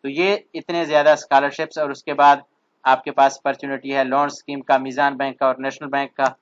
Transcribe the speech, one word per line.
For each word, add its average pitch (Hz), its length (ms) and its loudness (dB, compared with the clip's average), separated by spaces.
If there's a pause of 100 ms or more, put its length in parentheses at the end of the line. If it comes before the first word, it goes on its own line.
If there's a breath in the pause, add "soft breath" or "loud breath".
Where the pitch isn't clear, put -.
तो 139 60 -8
ये 185 360 -2 (100)
इतने 170 300 -4
ज़्यादा 147 300 4
scholarships - 640 -2
और 147 120 -2
उसके 139 220 -8
बाद 143 320 4 (420)
आपके 131 240 0
पास 135 260 2
अपॉर्चुनिटी 139 540 -6
है 135 140 0
Loan 139 240 0
Scheme 139 320 -12
का, 135 180 2
Mizan 131 380 -2
Bank 135 220 -6
का 135 100 0
और 127 120 0
National 135 280 -8
Bank 139 220 -4 (100)
का। 131 220 -2